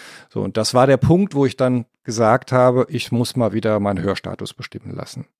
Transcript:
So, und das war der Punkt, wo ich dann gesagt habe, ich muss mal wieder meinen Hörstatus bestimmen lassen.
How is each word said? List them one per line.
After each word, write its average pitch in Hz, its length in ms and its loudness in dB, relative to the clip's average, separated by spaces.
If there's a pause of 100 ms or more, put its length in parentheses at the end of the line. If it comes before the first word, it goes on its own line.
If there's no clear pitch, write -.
(280)
So, 107 140 -6
und 98 160 -6
das 107 160 -2
war 127 120 4
der 135 120 4
Punkt, 175 360 2
wo 139 120 2
ich 120 100 -4
dann 127 300 0 (180)
gesagt 117 480 0
habe, 127 380 4
ich 131 220 -6
muss 117 220 -2
mal 110 200 0
wieder 107 260 0
meinen 101 220 -2
Hörstatus 95 500 -6
bestimmen - 420 -16
lassen. - 320 -12 (140)